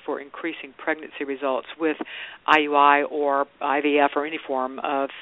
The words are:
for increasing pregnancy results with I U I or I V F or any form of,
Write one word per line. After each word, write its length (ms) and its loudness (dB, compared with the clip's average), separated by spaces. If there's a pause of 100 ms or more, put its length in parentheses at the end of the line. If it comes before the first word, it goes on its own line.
for 160 -6
increasing 560 -10
pregnancy 480 -6
results 420 -4 (100)
with 200 0 (500)
I 120 6
U 160 2
I 280 8
or 420 0 (160)
I 200 0
V 180 2
F 160 4
or 100 -2
any 220 -8
form 320 -4
of, 300 -2 (120)